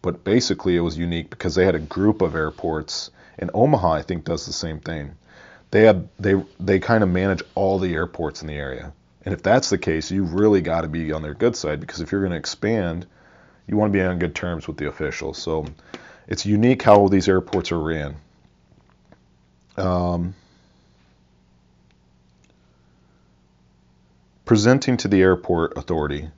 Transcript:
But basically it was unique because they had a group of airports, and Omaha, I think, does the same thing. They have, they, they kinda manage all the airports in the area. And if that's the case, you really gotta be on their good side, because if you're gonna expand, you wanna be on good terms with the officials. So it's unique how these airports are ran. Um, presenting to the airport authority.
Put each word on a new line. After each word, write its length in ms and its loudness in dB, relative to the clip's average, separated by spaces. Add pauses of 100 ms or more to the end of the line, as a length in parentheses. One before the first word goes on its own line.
But 220 -6
basically 500 0
it 60 2
was 180 -2
unique 320 -4
because 240 -6
they 100 4
had 100 4
a 40 -2
group 440 0
of 120 0
airports, 760 -6 (280)
and 160 -8
Omaha, 380 2
I 100 -2
think, 220 -6
does 220 -6
the 60 -12
same 280 -8
thing. 340 -10 (560)
They 120 6
have, 260 6 (100)
they, 240 2 (160)
they 220 2
kinda 260 2
manage 360 0 (120)
all 240 0
the 140 -2
airports 480 -6
in 80 -12
the 60 -10
area. 380 -10 (320)
And 100 -4
if 80 -12
that's 260 4
the 80 0
case, 340 -2
you 140 0
really 380 4
gotta 260 -2
be 240 -6
on 80 -4
their 140 -8
good 200 0
side, 260 -6
because 200 -12
if 100 -8
you're 120 0
gonna 140 -2
expand, 680 -4 (600)
you 100 -4
wanna 160 2
be 80 2
on 180 -2
good 160 -4
terms 320 -8
with 120 -10
the 100 -6
officials. 480 -8
So 300 -6 (600)
it's 180 -6
unique 380 4
how 260 8
these 200 4
airports 420 0
are 80 -2
ran. 380 -4 (1600)
Um, 580 -2 (4000)
presenting 540 4
to 100 -4
the 120 4
airport 560 2
authority. 600 -4